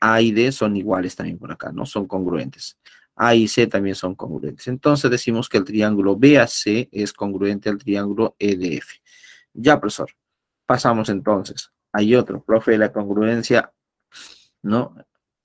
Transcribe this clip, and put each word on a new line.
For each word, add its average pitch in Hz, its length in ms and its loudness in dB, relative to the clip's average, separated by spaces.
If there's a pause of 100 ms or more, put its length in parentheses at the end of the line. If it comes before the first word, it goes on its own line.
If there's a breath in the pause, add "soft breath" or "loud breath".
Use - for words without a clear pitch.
A 110 200 4
y 113 100 4
D 117 220 2
son 107 240 -2
iguales 92 400 -2
también 85 220 -8
por - 120 -14
acá, - 220 -12
¿no? - 120 -8
Son 101 220 -6
congruentes. 85 720 -6 (380 soft breath)
A 117 180 4
y 113 140 4
C 117 180 2
también 98 300 -2
son 92 180 -6
congruentes. - 540 -10
Entonces 139 420 0
decimos 117 380 -2
que 120 100 2
el 95 60 0
triángulo 101 520 0
B 139 220 6
A 120 80 4
C 113 460 -2
es 104 200 -6
congruente 101 560 -4
al 101 100 -4
triángulo 101 600 -2
E 101 180 0
D 90 200 -4
F. - 260 -14 (500 soft breath)
Ya, 139 280 4
profesor. - 300 -4 (560)
Pasamos 117 420 2
entonces. 101 640 -4 (200)
Hay 107 220 2
otro, - 300 0
profe, 110 320 2
la 104 160 0
congruencia, 110 800 0 (880 loud breath)
¿no? 110 340 -2 (500)